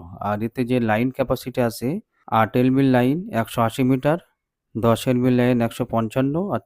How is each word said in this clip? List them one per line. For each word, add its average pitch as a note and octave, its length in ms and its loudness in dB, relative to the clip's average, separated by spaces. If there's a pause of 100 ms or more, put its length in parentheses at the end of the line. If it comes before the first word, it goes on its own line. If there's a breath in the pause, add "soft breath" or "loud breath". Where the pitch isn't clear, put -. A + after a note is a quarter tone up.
(300)
আর G#2 160 -2
এতে B2 240 -6
যে B2+ 80 2 (120)
লাইন A2 260 2
ক্যাপাসিটি B2+ 540 -4
আছে, A#2 180 -6 (520)
আট A2 120 2 (100)
এলবির C3 340 4
লাইন B2+ 220 2 (240)
একশো - 260 -4
আশি C3 220 -2
মিটার, C#3+ 300 0 (560)
দশ A2+ 260 2 (100)
এলবির B2 280 2
লাইন B2 180 2 (100)
একশো - 160 -6 (100)
পঞ্চান্ন C3 420 -2 (180)
আর A2+ 120 -4